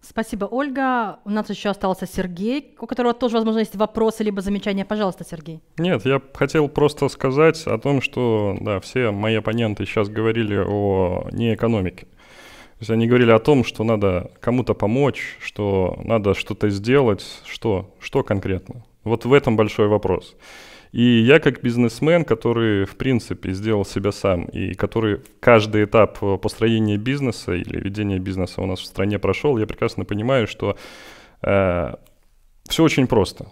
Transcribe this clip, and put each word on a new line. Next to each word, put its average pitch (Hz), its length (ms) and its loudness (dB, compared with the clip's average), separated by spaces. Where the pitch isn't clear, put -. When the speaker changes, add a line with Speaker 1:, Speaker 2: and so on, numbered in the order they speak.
Speaker 1:
Спасибо, 220 440 -8
Ольга. 254 760 -4
У 202 60 -10
нас 214 200 -4
ещё 202 200 -4
остался 190 360 -4
Сергей, 196 720 -6
у 226 80 -12
которого 240 260 0
тоже, 240 240 -2
возможно, 220 220 0
есть 220 160 -2
вопросы 214 480 -2
либо 202 180 -2
замечания. 196 440 -4
Пожалуйста, 196 400 -4
Сергей. 160 360 -14
Speaker 2:
Нет, 160 280 0
я 131 140 2
б - 120 -20
хотел 147 360 2
просто 143 400 2
сказать 139 580 2
о 110 120 -2
том, 139 220 0
что, 107 600 -2
да, 104 180 -4
все 120 320 -2
мои 104 240 -2
оппоненты 110 500 -2
сейчас 104 240 -2
говорили 110 560 0
о, 95 680 0
не 113 220 0
экономике. 104 520 -2
То - 760 -20
есть 107 80 -8
они 113 180 2
говорили 120 240 6
о 110 80 8
том, 143 240 4
что - 180 -6
надо 101 480 0
кому-то 123 340 0
помочь, 123 680 -2
что 98 640 -2
надо 101 300 2
что-то - 360 -2
сделать. 107 540 2
Что? 95 540 -4
Что - 240 -4
конкретно? 95 640 -4
Вот 113 220 -4
в 120 80 2
этом 135 240 4
большой 107 320 2
вопрос. 98 480 0
И 120 280 4
я 135 200 8
как 135 220 0
бизнесмен, 127 600 2
который, 113 640 0
в - 100 -16
принципе, 117 560 -2
сделал 101 320 0
себя 101 280 -2
сам, 90 340 0
и 95 260 -6
который 104 480 -2
каждый 107 440 6
этап, 104 380 4
э, 98 160 -2
построения 110 580 0
бизнеса 127 560 -4
или - 260 -6
ведения 101 400 -4
бизнеса 92 440 -4
у 92 40 -4
нас 95 120 -6
в - 80 -12
стране 101 320 -2
прошёл, 117 400 0
я 107 80 0
прекрасно - 380 -4
понимаю, 107 420 0
что, 101 300 -4
э, 90 520 0
всё - 160 2
очень 139 220 4
просто. 110 460 0